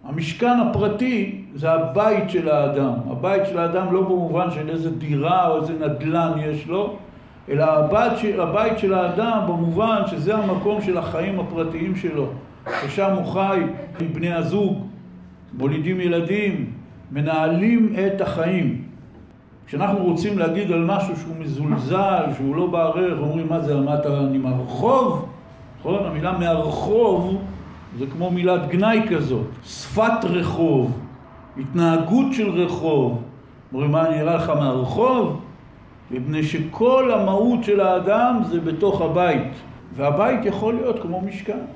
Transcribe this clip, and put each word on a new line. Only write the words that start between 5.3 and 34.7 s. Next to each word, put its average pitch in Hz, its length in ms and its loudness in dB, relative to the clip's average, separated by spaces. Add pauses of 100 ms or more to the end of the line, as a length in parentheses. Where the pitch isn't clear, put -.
או 156 120 2
איזה 156 120 -4
נדל"ן 156 680 0
יש 151 280 -4
לו, 190 300 -2 (520)
אלא 143 160 2
הבית 156 540 4
ש-, 226 60 -4
הבית 202 540 0
של 190 160 2
האדם 196 520 0
במובן 175 600 0
שזה 175 300 -2
המקום 202 460 0
של 180 160 0
החיים 175 420 -2
הפרטיים 165 560 -2
שלו, 151 300 -2 (560)
ששם 196 320 0
הוא 156 120 -2
חי 190 360 0 (380)
עם 160 120 -2
בני 170 200 -2
הזוג, 175 540 0 (720)
מולידים 156 420 -2
ילדים, 175 720 0 (400)
מנהלים 165 840 2 (120)
את 196 140 0
החיים. 165 640 0 (840)
כשאנחנו 196 320 0
רוצים 185 400 0
להגיד 175 340 0
על 165 120 2
משהו 180 320 0
שהוא 160 240 -10
מזולזל, 151 840 0 (120)
שהוא 139 200 -2
לא 175 100 2
בערך, 170 520 0
אומרים, 156 300 -2
"מה 165 120 0
זה, 143 200 0
מה 143 140 2
אתה, 147 260 0
אני 135 180 2
מהרחוב?" 143 920 0 (540)
נכון? 190 240 -2
המילה 170 320 -2
מהרחוב 180 1040 2 (560)
זה 127 80 -4
כמו 170 240 -4
מילת 180 380 2
גנאי 214 420 4
כזאת. 139 360 0 (180)
שפת 226 600 0
רחוב, 160 760 2 (640)
התנהגות 170 720 2
של 208 180 0
רחוב. 151 720 0 (500)
אומרים, 143 180 0
"מה, 160 180 4
אני 156 120 0
אראה 165 160 2
לך 156 140 -2
מהרחוב?" 151 880 0 (720)